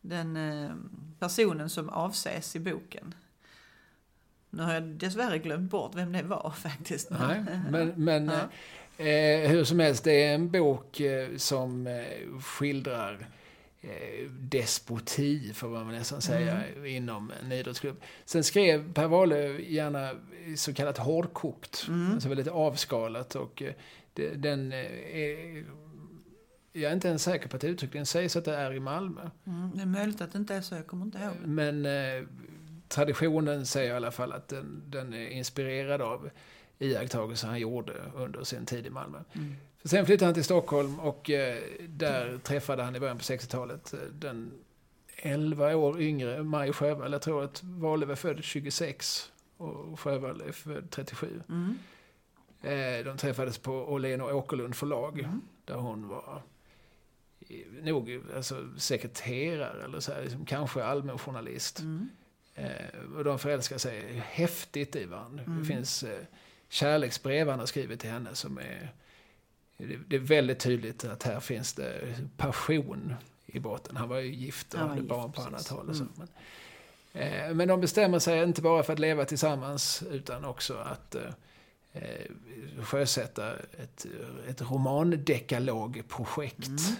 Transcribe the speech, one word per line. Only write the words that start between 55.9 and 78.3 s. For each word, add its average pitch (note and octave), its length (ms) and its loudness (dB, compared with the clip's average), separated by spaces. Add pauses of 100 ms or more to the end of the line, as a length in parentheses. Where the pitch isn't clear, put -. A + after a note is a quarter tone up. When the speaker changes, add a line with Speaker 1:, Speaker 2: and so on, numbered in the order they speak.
Speaker 2:
var, C#3 340 -10 (1080)
eh, B2+ 340 -16
nog, B2+ 380 0 (140)
alltså, C3 320 -6 (100)
sekreterare B2+ 1040 -2
eller C#3 160 -8
så C#3+ 140 -4
här, C#3 80 -6
liksom, C3 240 -6
kanske C3+ 380 -2
allmänjournalist. B2+ 960 -4
Speaker 1:
Mm. D#3+ 300 -4 (460)
Speaker 2:
Eh, - 640 -10
och D3+ 60 -2
de C#3 160 2
förälskar C3+ 380 -2
sig A#2+ 400 -6 (140)
häftigt D#3+ 640 -2
i A2 100 -4
varann. A2+ 340 -12
Speaker 1:
Mm. E3 200 -4
Speaker 2:
Det D#3 60 -2
finns, C3+ 380 -2
eh, G#2+ 160 -6 (500)
kärleksbrev C#3+ 800 2
han C3 100 0
har A#2 60 -4
skrivit B2+ 340 -4
till A2 100 -8
henne A#2 260 -8
som C3+ 220 -6
är, C3 360 -10 (840)
det, B2 200 -8 (100)
det C#3+ 80 0
är C3 40 4
väldigt C3 400 6
tydligt A#2+ 460 0
att B2+ 180 -8
här A#2+ 160 -2
finns B2+ 340 -4
det - 420 -6 (220)
passion C#3+ 760 0 (320)
i - 140 -8
botten. A#2+ 380 -6
Han A#2+ 120 -4
var B2 100 -2
ju C3 160 -4
gift B2+ 380 -8
och E3+ 60 -2
Speaker 1:
Han D#3 100 2
var C#3+ 60 -4
Speaker 2:
hade C3+ 60 -2
Speaker 1:
gift, B2+ 80 -4
Speaker 2:
barn A#2+ 220 -2
på - 40 -10
Speaker 1:
precis. - 120 -6
Speaker 2:
annat C#3 200 -8
håll - 220 -6
och D#3 60 -2
så. D3 80 -2
Speaker 1:
Mm. A#2+ 100 -8 (1000)
Speaker 2:
Men, D3 360 -4
eh, E3 60 -2
men F3+ 120 4
de F#3 140 6
bestämmer G3 380 6
sig E3 240 6